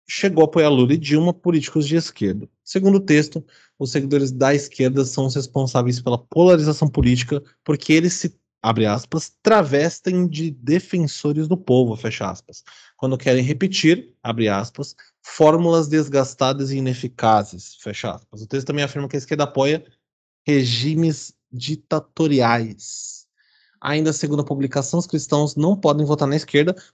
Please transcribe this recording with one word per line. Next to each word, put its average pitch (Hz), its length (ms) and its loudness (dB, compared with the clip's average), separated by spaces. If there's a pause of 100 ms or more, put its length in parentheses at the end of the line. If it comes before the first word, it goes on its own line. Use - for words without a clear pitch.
chegou 170 340 0
a 156 40 8
apoiar 156 240 2
Lula 127 240 4
e 165 40 2
Dilma, 156 340 0
políticos 160 560 -2
de 156 80 -2
esquerda. 104 540 -4 (140)
Segundo 190 320 2
o 196 40 4
texto, 151 460 0 (320)
os 131 140 -6
seguidores 139 400 0
da 131 200 2
esquerda 135 540 0
são 135 220 -4
os 127 80 -4
responsáveis 123 640 -2
pela 123 160 -2
polarização 156 680 4
política, 123 520 0 (240)
porque 156 300 0
eles 170 200 4
se, - 220 -8 (280)
abre 110 240 2
aspas, 123 440 -4 (120)
"travestem 180 840 2
de 160 220 -4
defensores 151 1000 -2
do 175 80 0
povo", 127 400 2
fecha - 320 -8
aspas, - 360 -14 (340)
quando 131 180 -2
querem 127 280 2
repetir, 170 800 0
abre 113 260 -2
aspas, 104 460 -6 (260)
"fórmulas 165 640 4
desgastadas 139 840 -2
e 135 60 -4
ineficazes", 120 1000 -2
fecha 107 340 -10
aspas. 98 320 -16
O 110 60 -16
texto 135 180 -6
também 147 180 -4
afirma 139 240 -6
que 143 100 -8
a - 20 -4
esquerda 147 240 -4
apoia 143 420 0 (580)
regimes 147 880 0 (200)
ditatoriais. 123 1600 -2 (680)
Ainda 151 300 -2
segundo 147 300 -2
a - 40 -2
publicação, 135 520 -4
os 175 80 -2
cristãos 151 500 -2
não 165 200 2
podem 151 320 2
votar 147 200 0
na 139 80 0
esquerda 156 400 0 (180)